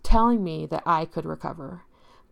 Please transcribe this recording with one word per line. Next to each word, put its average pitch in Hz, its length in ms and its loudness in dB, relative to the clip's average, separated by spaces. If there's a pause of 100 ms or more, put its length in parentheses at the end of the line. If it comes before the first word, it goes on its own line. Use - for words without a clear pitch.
telling 226 400 4
me 156 220 -6
that 156 200 -4
I 160 200 2
could 160 180 -6
recover. 160 580 -10 (500)